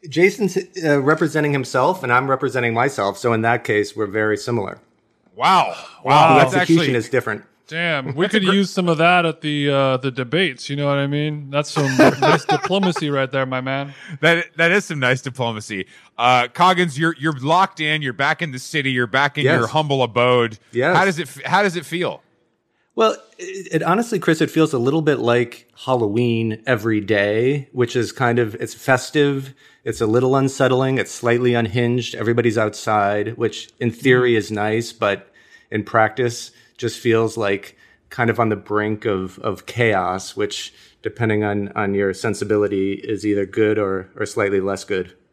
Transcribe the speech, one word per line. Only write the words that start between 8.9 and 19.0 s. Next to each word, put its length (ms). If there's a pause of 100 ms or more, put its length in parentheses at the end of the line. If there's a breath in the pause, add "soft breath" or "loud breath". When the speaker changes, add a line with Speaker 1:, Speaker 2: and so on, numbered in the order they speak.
Speaker 3:
that 280
at 140
the, 320
uh, 240
the 160
debates. 580
You 60
know 100
what 120
I 100
mean? 420
That's 180
some 280
Speaker 2:
<laughs> 20 (220)
Speaker 3:
nice 240
diplomacy 680
right 180
there, 160
my 160
man. 320 (280 loud breath)
Speaker 2:
That, 360
that 140
is 140
some 160
nice 200
diplomacy. 680 (300 soft breath)
Uh, 300
Coggins, 500
you're, 220
you're 220
locked 400
in. 220
You're 100
back 280
in 120
the 80
city. 320
You're 160